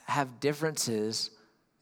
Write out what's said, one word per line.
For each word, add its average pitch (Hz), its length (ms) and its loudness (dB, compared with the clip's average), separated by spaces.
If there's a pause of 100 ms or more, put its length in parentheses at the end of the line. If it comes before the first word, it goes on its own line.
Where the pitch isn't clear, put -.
have 127 360 -2
differences 135 880 0 (520)